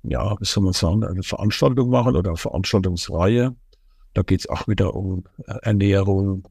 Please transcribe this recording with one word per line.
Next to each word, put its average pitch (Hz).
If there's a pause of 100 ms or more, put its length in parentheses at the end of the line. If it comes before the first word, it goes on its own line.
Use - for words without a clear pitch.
ja, 101
wie 104
soll 101
man 92
sagen, 98
eine 92
Veranstaltung 123
machen 123
oder 92
eine 82
Veranstaltungsreihe. 95 (580)
Da -
geht's -
auch -
wieder 95
um, 92 (200)
äh, 107
Ernährung, 98